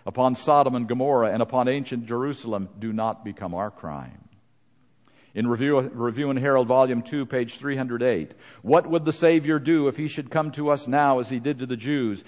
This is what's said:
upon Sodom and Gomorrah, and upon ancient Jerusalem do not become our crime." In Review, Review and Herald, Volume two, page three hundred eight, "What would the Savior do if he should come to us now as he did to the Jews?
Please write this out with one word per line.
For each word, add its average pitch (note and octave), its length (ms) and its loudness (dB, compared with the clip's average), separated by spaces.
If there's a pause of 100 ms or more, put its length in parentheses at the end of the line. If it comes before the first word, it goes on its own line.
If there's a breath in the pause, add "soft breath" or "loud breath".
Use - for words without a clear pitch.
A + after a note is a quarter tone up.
upon B2+ 300 2
Sodom C#3+ 400 4
and A#2+ 120 -2
Gomorrah, A#2+ 460 2
and A2+ 80 0
upon B2 260 0
ancient B2+ 380 -2
Jerusalem A#2 720 -4
do A2 160 -6
not A2 320 -4
become G2 300 -8
our G2+ 160 -4
crime." - 580 -12 (1040 soft breath)
In A2+ 140 -2
Review, C3 320 2
Review A#2+ 500 -2
and C3 80 -2
Herald, C3 300 2
Volume B2+ 340 4
two, C#3 240 -6
page B2 320 -4
three C#3 180 -6
hundred B2 280 -4
eight, G2 320 0 (260 loud breath)
"What D#3+ 240 4
would E3 180 0
the D#3 80 0
Savior D#3+ 460 4
do D3 300 2
if B2+ 100 -2
he D#3 100 -4
should C#3+ 220 -8
come D#3 220 -2
to D3 180 -2
us C#3+ 180 0
now C#3 300 4
as A#2+ 100 -2
he B2+ 120 -4
did C#3 180 -4
to B2+ 80 -8
the B2 100 -6
Jews? A#2+ 520 -2